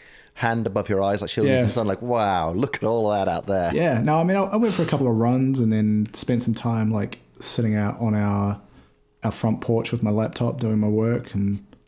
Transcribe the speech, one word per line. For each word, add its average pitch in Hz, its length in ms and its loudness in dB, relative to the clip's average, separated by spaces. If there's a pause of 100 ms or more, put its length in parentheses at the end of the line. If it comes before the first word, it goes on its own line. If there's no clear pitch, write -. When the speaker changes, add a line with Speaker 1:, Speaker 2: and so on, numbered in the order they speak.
(340)
Speaker 1:
hand 113 340 -2
above 101 200 -2
your 98 140 0
eyes, 101 180 0
like, 98 100 -8
shielding 143 220 2
you 131 40 4
Speaker 2:
Yeah. 127 60 2
Speaker 1:
from 113 60 2
the 98 60 -2
sun, 113 140 0
like, 95 140 -2
"Wow, 101 500 0
look - 240 -2
at - 80 -6
all 110 260 0
that 98 180 0
out 82 200 -4
there." 90 260 0
Speaker 2:
Yeah, 147 260 2
no, 156 200 2
I 170 40 2
mean, 185 120 2
I, 196 60 2
I 196 140 -2
went 220 180 2
for 170 80 0
a 160 40 0
couple 139 220 0
of 113 80 2
runs 131 420 2
and 110 140 4
then 107 420 2
spent 123 300 -2
some 113 100 0
time, 110 380 0
like, 104 260 -4 (220)
sitting 110 340 0
out 104 260 0
on 110 140 0
our, 101 460 0 (640)
our 110 80 0
front 113 280 0
porch 113 300 0
with 117 120 -2
my 107 100 0
laptop, 110 480 -2
doing 110 180 0
my 107 100 2
work 110 460 0
and 101 300 -2 (240)